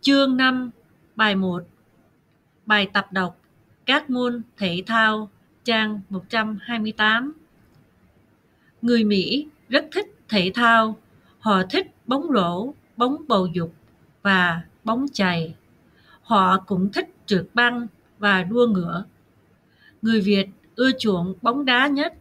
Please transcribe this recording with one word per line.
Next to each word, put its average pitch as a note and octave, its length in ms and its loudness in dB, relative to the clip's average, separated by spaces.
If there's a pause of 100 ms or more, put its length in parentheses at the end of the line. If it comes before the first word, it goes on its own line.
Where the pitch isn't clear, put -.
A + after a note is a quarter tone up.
Chương C#4 360 4
năm, B3+ 340 0 (440)
bài G#3+ 200 0
một, F3+ 280 -2 (1000)
bài G#3 280 0
tập G3 180 -2
đọc, F#3 280 -4 (460)
các D4 240 0
môn B3 320 -2 (160)
thể F#3 300 -4
thao, G#3+ 420 0 (340)
trang A3 460 -2
một F#3 200 -8
trăm G#3+ 320 -4
hai A#3 180 -6
mươi G#3+ 120 -4
tám. A3+ 420 0 (1500)
Người A#3 220 2
Mỹ G#3 440 0 (220)
rất D4+ 220 0
thích G#4 240 -6 (140)
thể F#3+ 260 0
thao. A3+ 420 2 (420)
Họ F#3+ 300 2
thích F#4+ 180 -2 (180)
bóng C#4 280 -2
rổ, F#3+ 400 0 (240)
bóng B3+ 300 -2
bầu F#3+ 200 2
dục E3+ 260 -6 (480)
và F3+ 400 2 (220)
bóng A#3+ 300 -2
chày. E3+ 420 -2 (680)
Họ F#3+ 360 2
cũng F#3+ 340 -2
thích F#4 180 -6 (160)
trượt F3+ 280 0
băng A#3+ 340 0 (320)
và G3 240 2
đua A#3+ 240 2
ngựa. F3 380 -2 (960)
Người A3 200 2
Việt G3 260 2 (280)
ưa C4 240 2
chuộng F#3 420 0
bóng B3+ 240 0
đá B3+ 220 2
nhất. D4 340 -2